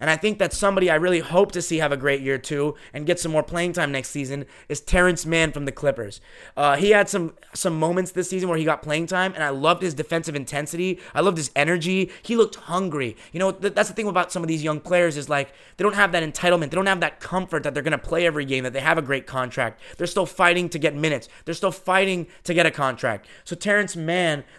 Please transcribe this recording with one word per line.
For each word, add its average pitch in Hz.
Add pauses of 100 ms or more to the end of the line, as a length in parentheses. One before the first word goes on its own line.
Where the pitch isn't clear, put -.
And 147
I 156
think 208
that 170
somebody 190
I 156
really 170
hope 185
to 175
see 165
have 151
a 143
great 139
year 135
too 143 (180)
and 147
get 170
some 165
more 151
playing 170
time 160
next 135
season 139 (240)
is 147
Terrence 180
Mann 160
from 143
the 139
Clippers. 113 (380)
Uh, 143
he 196
had 202
some, 175 (200)
some 165
moments 175
this 175
season 185
where 165
he 156
got 156
playing 156
time, 185
and 160
I 147
loved 143
his 180
defensive 156
intensity. 160 (140)
I 147
loved 180
his 147
energy. 170 (120)
He 233
looked 220
hungry. 156 (160)
You 160
know, 190
th-, 185
that's 202
the 185
thing 220
about 175
some 180
of 165
these 160
young 151
players 175
is, 143
like, 143 (240)
they -
don't 196
have 196
that 170
entitlement. 160
They 160
don't 190
have 190
that 156
comfort 180
that 147
they're 139
gonna 151
play 165
every 151
game, 131
that 123
they 135
have 160
a 160
great 135
contract. 127 (160)
They're 175
still 175
fighting 175
to 165
get 147
minutes. 147 (160)
They're 165
still 175
fighting 185 (180)
to -
get 165
a 160
contract. 127 (180)
So 170
Terrence 202
Mann, 165 (140)